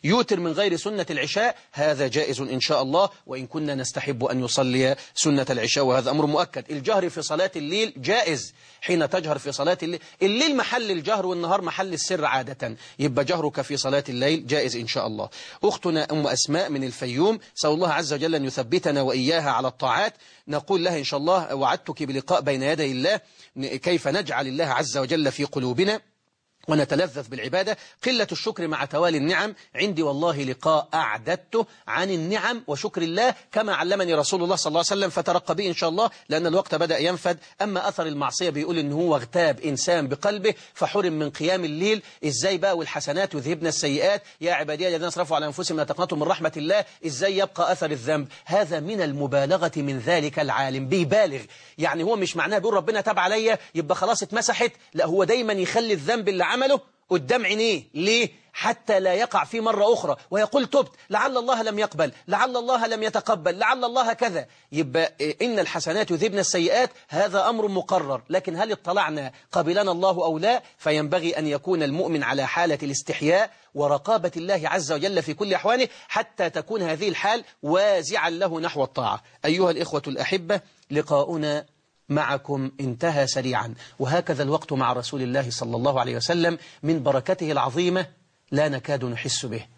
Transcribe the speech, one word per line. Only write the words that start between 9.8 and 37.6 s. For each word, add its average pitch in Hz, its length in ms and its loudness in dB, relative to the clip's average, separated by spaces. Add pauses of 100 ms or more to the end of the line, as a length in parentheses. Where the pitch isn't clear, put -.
الليل، 170 180 -6 (220)
الليل 262 340 2
محل 233 340 -2
الجهر 185 360 -2
والنهار 180 360 0
محل 180 300 -4
السر 156 320 -2
عادة، 131 520 -4 (220)
يبقى 139 260 2
جهرك 151 360 0
في 139 160 -4
صلاة 135 320 0
الليل 135 380 0
جائز 127 300 0
إن 113 100 -6
شاء 110 200 -2
الله. 107 220 -6 (360)
أختنا 170 480 0
أم 147 140 0
أسماء 147 440 0
من 139 140 -2
الفيوم، 131 540 0 (160)
سأل 156 160 0
الله 165 220 2
عز 147 200 0
وجل 160 220 0
أن 139 100 0
يثبتنا 139 580 0
وإياها 131 480 0
على 127 180 2
الطاعات. 135 460 0 (340)
نقول 165 360 0
لها 175 140 0
إن 139 60 -4
شاء 143 160 -2
الله: 165 340 2
"وعدتك 139 480 -2
بلقاء 135 380 0
بين 135 220 0
يدي 147 300 0
الله، 160 280 0 (360)
ن-، 135 100 -6
كيف 160 420 -2
نجعل 139 380 -2
الله 139 180 -2
عز 139 340 0
وجل 139 340 2
في 143 120 -2
قلوبنا 147 560 0 (680)
ونتلذذ 147 600 0
بالعبادة؟ 143 480 -2 (280)
قلة 233 280 2
الشكر 170 360 -4
مع 143 160 -2
توالي 156 340 2
النعم، 175 360 0 (200)
عندي 165 280 -2
والله 147 400 0
لقاء 147 520 0
أعددته 151 720 -2 (220)
عن 165 220 -2
النعم 196 560 -2
وشكر 170 360 -4
الله 196 320 2 (180)
كما 214 220 0
علمني 175 400 0
رسول 160 280 2
الله 175 140 2
صلى 160 140 -2
الله 165 200 2
عليه 196 100 0
وسلم، 185 100 0
فترقبي 175 580 0
إن 170 60 -2
شاء 170 160 0
الله 214 200 2 (180)
لأن 160 180 0
الوقت 170 280 0
بدأ 156 240 2
ينفد." 175 400 0 (240)